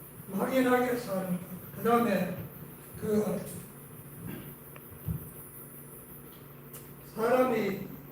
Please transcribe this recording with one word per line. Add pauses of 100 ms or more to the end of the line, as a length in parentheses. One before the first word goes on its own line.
(320)
막연하게
사는
거. (400)
그
다음에 (640)
그 (3750)
사람이 (240)